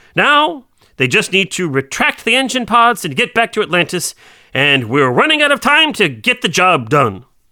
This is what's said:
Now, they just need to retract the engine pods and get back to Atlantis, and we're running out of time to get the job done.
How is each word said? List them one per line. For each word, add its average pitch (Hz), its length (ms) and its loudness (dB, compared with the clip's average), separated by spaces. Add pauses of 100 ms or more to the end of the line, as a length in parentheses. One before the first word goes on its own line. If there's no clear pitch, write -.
(140)
Now, 294 500 0 (320)
they 131 120 0
just 185 240 -2
need 190 200 0
to 180 160 -4
retract 139 560 -4
the 233 120 0
engine 262 280 -2
pods 233 400 2
and 143 120 -6
get - 180 -2
back 226 180 0
to 214 100 -2
Atlantis, 175 520 -2 (400)
and 135 340 0
we're 135 220 2
running 294 320 0
out 285 100 2
of 269 80 -2
time 302 340 2
to 190 140 0
get 135 320 -4
the 233 80 -4
job 170 400 0
done. 113 360 0 (280)